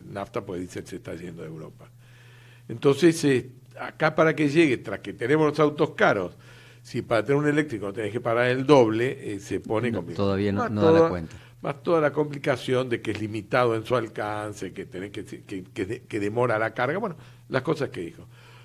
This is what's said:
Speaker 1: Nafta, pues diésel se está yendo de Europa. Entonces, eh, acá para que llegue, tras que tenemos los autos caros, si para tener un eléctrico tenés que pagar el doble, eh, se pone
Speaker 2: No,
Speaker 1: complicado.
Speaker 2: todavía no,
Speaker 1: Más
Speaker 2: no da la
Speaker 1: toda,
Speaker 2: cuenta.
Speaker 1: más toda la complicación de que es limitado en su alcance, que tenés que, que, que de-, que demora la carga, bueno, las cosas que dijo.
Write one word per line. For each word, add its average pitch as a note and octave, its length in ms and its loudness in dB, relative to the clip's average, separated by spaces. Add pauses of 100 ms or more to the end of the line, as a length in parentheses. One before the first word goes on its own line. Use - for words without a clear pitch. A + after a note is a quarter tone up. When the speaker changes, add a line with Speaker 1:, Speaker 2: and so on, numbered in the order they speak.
(120)
Speaker 1:
Nafta, G2+ 320 -8
pues F#2 160 -8
diésel F2+ 260 -10
se F#2 100 -12
está - 180 -12
yendo E2+ 260 -12
de D#2+ 80 -12
Europa. - 420 -16 (800)
Entonces, C#3 560 4
eh, C3 260 2 (300)
acá D#3 340 0
para D#3+ 220 4
que D3 140 2
llegue, D3 260 4
tras G2 240 -6
que G2 140 -10
tenemos D3 340 2
los D3 100 -2
autos D3+ 340 2
caros, G#2 440 2 (460)
si - 180 -8
para A2+ 240 0
tener C#3+ 160 2
un D3 80 0
eléctrico A2+ 460 -2
tenés G#2 180 -6
que A#2 80 -6
pagar A#2+ 300 2
el C3 160 -2
doble, A#2+ 680 4
eh, G2 60 -8
se F#2+ 200 -4
pone A2+ 300 -2
Speaker 2:
No, G#2+ 100 -2
Speaker 1:
complicado. G2 260 -2
Speaker 2:
todavía G2 260 0
no, G2+ 80 0
Speaker 1:
Más - 100 -2
Speaker 2:
no G#2 120 0
da D#3+ 100 8
la - 60 8
Speaker 1:
toda, E3 100 6
Speaker 2:
cuenta. F2 280 -6 (260)
Speaker 1:
más - 200 -6
toda E3+ 200 2
la C#3+ 100 2
complicación C3+ 800 -2
de A#2 100 -2
que A2+ 120 -4
es G2+ 80 -8
limitado A2 540 0
en A2 120 -4
su B2 100 0
alcance, G#2+ 800 -6
que F#2+ 100 -10
tenés F#2 280 -10
que, G2+ 120 -10
que, - 400 -12
que G2 220 -6
de-, A2 160 -8
que - 180 -8
demora A2 380 0
la A2+ 160 -2
carga, C3+ 240 -2
bueno, G#3 180 -6 (320)
las - 140 -2
cosas C#3 260 -2
que - 140 -10
dijo. - 260 -14 (360)